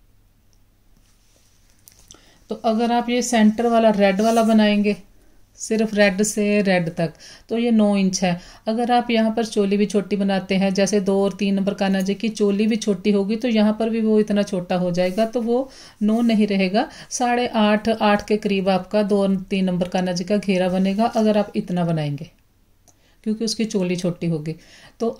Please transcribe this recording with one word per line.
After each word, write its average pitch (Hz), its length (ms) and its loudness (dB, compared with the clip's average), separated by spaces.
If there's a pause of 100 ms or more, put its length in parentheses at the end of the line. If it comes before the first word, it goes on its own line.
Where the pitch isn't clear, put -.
(2500)
तो 220 60 -8 (100)
अगर 226 260 0
आप 240 180 0
ये 247 140 0
सेंटर 220 440 2
वाला 226 240 4
रेड 196 300 2
वाला 226 220 2
बनाएंगे, 208 520 2 (640)
सिर्फ 220 340 -2
रेड 202 300 2
से 208 380 0
रेड 180 340 0
तक, 165 180 -4 (360)
तो 226 80 -2
ये 233 140 0
नौ 208 260 4
इंच 190 260 0
है। 175 160 0 (280)
अगर 226 240 -2
आप 240 200 2
यहाँ 220 240 2
पर 233 100 0
चोली 208 320 0
भी 208 80 2
छोटी 208 300 -2
बनाते 196 400 -2
हैं, 196 180 0
जैसे 196 280 2
दो 196 220 0
और 196 100 -2
तीन 196 220 -2
नंबर 196 180 -2
कान्हा 196 280 0
जी 196 140 -2
की 220 160 -4
चोली 208 360 0
भी 233 100 0
छोटी 208 340 -2
होगी, 202 240 0
तो 226 120 -4
यहाँ 214 320 2
पर 226 100 0
भी 226 120 -2
वो 214 180 2
इतना 208 240 0
छोटा 185 320 -4
हो 180 160 0
जाएगा, 185 340 0
तो 233 160 -4
वो 240 280 -2 (320)
नौ 220 220 2
नहीं 214 240 4
रहेगा, 196 400 0 (240)
साढ़े 240 360 0
आठ, 214 440 2
आठ 208 360 0
के 214 100 0
करीब 196 320 -2
आपका 190 340 0
दो 202 180 0
और 196 140 2 (140)
तीन 190 160 0
नंबर 180 220 0
कान्हा 185 260 -2
जी 180 100 -4
का 208 140 0
घेरा 185 320 0
बनेगा, 196 380 0
अगर 214 300 2
आप 202 180 -2
इतना 180 300 -2
बनाएंगे, 151 440 -4 (920)
क्योंकि 214 220 -4
उसकी 220 200 -4
चोली 185 300 -2
छोटी 175 320 -4
होगी। 160 280 -4 (440)
तो 226 80 -4 (120)